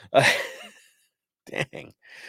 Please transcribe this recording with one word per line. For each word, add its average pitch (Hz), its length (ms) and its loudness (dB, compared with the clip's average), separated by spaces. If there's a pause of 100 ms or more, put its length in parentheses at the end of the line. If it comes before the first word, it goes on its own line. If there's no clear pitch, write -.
(120)
<laughs> - 1300 -2
Dang. - 460 -8 (360)